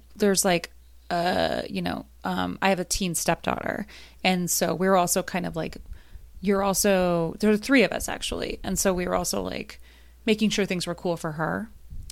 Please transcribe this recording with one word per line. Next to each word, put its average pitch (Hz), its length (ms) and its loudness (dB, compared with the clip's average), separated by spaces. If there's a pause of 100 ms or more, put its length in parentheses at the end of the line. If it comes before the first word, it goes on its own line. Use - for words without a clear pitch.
(160)
there's, 202 280 2
like, 175 280 2 (400)
uh, 175 580 0
you 190 140 -4
know, - 240 -4 (160)
um, 185 360 -2
I 190 100 2
have 180 100 2
a 180 60 -4
teen 180 280 -2
stepdaughter. - 720 -2 (380)
And 180 260 2
so 175 240 0
we 180 140 2
were 190 100 6
also 180 240 2
kind 180 240 -4
of, 165 100 -6
like, 156 220 -4 (640)
you're 196 220 2
also, 180 760 2
there 208 100 4
were 214 80 6
three 247 260 6
of - 80 4
us, - 160 -4
actually. - 560 -4
And 196 160 -2
so 190 140 2
we 180 120 0
were 180 100 0
also, 185 260 0
like, - 400 -8 (440)
making 214 260 4
sure 196 140 2
things 180 220 -4
were 170 80 -4
cool 170 220 -2
for 160 160 -6
her, 170 360 -2 (420)